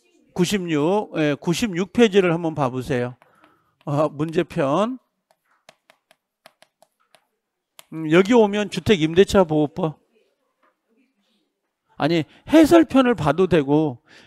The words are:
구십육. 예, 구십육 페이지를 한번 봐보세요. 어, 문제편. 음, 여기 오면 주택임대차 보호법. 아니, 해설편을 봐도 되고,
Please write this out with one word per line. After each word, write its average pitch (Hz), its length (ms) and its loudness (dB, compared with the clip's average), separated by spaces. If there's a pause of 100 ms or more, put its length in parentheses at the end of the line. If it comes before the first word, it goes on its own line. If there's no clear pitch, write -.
(340)
구십육. 175 840 -2
예, 147 220 0
구십육 180 520 -4
페이지를 190 400 0
한번 165 220 -6
봐보세요. 127 640 -6 (680)
어, 147 240 -2
문제편. 165 920 -4 (3000)
음, 156 180 -8
여기 190 220 2
오면 208 380 2
주택임대차 180 760 2
보호법. 156 560 -4 (2000)
아니, 156 280 -2 (240)
해설편을 277 680 4
봐도 156 320 0
되고, 147 560 0 (240)